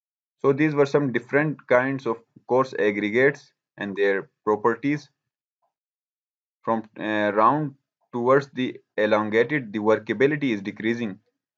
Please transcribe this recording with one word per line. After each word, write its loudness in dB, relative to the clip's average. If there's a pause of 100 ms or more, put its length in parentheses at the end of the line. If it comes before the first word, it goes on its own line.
(420)
So 4
these 0
were 4
some 0
different -2
kinds 0
of -2 (300)
coarse 0
aggregates 0 (260)
and -10
their -2 (140)
properties. -2 (1500)
From, -2 (160)
uh, 0
round 2 (360)
towards 2
the -6 (180)
elongated, 0
the -6
workability 0
is -4
decreasing. -4 (380)